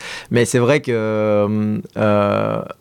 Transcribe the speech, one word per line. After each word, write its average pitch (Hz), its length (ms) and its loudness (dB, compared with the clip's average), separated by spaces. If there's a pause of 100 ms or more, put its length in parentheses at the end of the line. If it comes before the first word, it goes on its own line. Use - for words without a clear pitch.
(300)
Mais 117 140 2
c'est 120 160 0
vrai 135 220 2
que, 127 100 -4
euh, 107 880 0 (180)
euh, 104 640 2 (200)